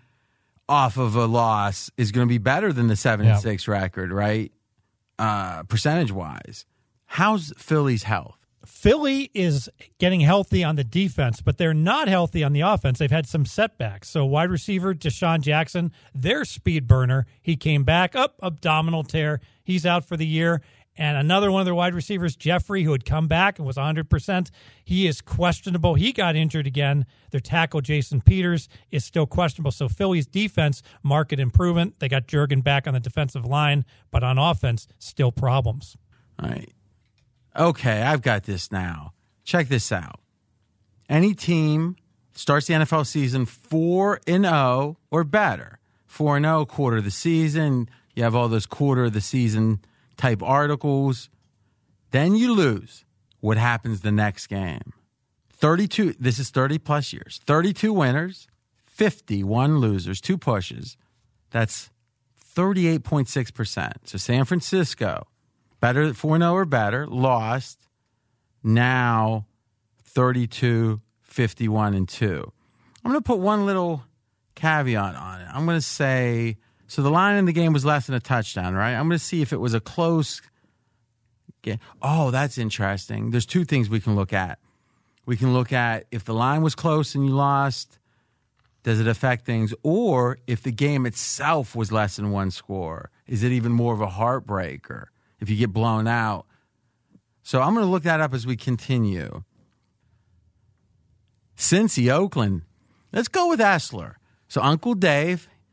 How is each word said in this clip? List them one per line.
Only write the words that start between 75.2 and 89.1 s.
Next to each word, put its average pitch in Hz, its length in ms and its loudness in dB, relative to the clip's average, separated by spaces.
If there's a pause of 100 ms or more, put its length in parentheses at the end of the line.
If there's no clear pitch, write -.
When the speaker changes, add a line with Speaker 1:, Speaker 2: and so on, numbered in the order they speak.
Speaker 1:
it. 90 120 -16
I'm 143 120 -4
gonna 165 160 2
say, 123 800 -2 (280)
so - 160 -4
the 139 80 2
line 196 260 4
in 196 100 4
the 170 60 2
game 165 200 2
was 139 120 2
less 147 220 2
than 135 80 -4
a 120 60 -2
touchdown, 95 540 -2
right? 107 200 0
I'm 135 120 0
gonna 165 120 0
see 160 240 -4
if 139 100 -2
it - 80 -4
was 113 140 0
a 113 60 0
close 165 640 -2 (1200)
game. 113 160 -6 (240)
Oh, 147 300 2
that's 131 260 -2
interesting. 107 720 -4
There's 117 160 0
two 180 180 0
things 127 240 0
we 110 120 -2
can 107 160 0
look 95 160 -2
at. 92 260 -4 (640)
We 123 120 -2
can 127 180 2
look 123 180 0
at 117 380 -2
if 113 140 -8
the 113 100 -6
line 135 280 0
was 156 120 0
close 156 400 -2
and 139 100 0
you 135 80 0
lost, 139 680 -2 (840)
does 113 160 2
it 113 80 2
affect 120 400 0